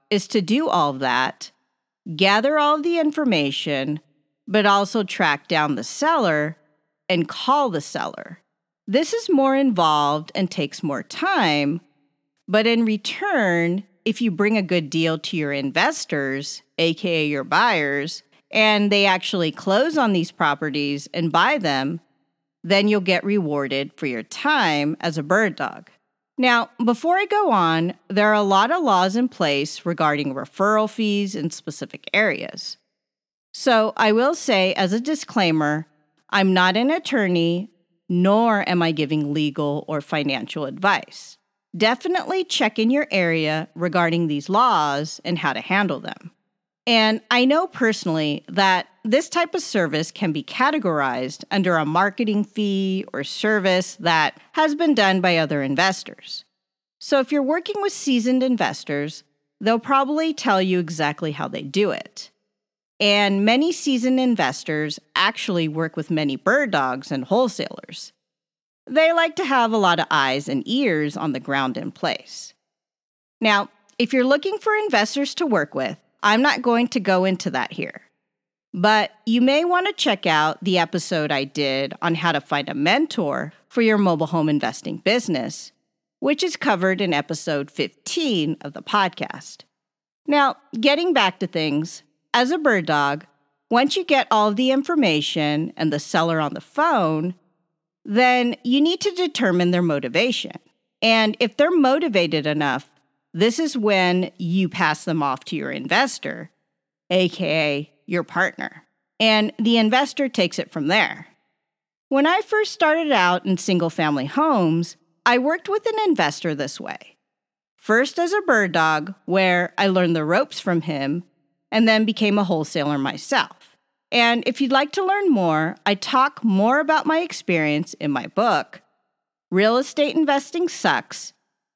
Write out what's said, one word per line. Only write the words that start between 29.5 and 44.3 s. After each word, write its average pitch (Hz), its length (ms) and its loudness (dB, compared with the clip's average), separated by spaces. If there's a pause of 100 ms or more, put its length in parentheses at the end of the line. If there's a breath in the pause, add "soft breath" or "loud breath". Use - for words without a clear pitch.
regarding 147 480 0
referral 208 560 0
fees 202 460 -2
in - 160 -4
specific - 600 -12
areas. - 680 -4 (760)
So 220 420 2
I 214 180 2
will 254 200 2
say 190 400 0
as 190 200 0
a 226 60 0
disclaimer, 160 840 0 (460)
I'm 196 220 4
not 185 220 4
an 240 140 2
attorney, 185 800 0 (420)
nor 202 560 4
am 180 140 0
I 165 100 2
giving 147 440 -2
legal 147 520 -2
or 151 140 -4
financial 143 640 -4
advice. 156 720 -4 (400)
Definitely 339 640 0
check 220 360 -2
in 226 100 2
your 285 220 0
area 160 640 0
regarding 170 500 0
these 147 240 -4